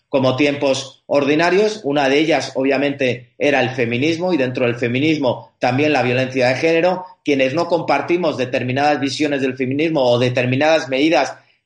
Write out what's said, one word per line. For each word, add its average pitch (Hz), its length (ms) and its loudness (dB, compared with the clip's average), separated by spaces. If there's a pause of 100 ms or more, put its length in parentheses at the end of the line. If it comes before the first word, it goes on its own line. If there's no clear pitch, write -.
(100)
como 127 260 0
tiempos 139 680 -2
ordinarios. 170 800 0
Una 143 260 0
de 139 80 2
ellas, 151 380 0
obviamente, 135 840 -2
era 139 240 2
el 120 80 0
feminismo 139 640 -2
y - 20 2
dentro 127 300 0
del 120 80 0
feminismo 131 840 -2
también 139 360 0
la 131 80 2
violencia 123 460 0
de 131 80 0
género. 165 500 0 (180)
Quienes 131 300 2
no 170 140 -2
compartimos 160 680 0
determinadas 127 640 -2
visiones 139 400 -2
del 131 160 -2
feminismo 143 460 -2
o 120 160 4
determinadas 131 720 0
medidas 147 480 0 (280)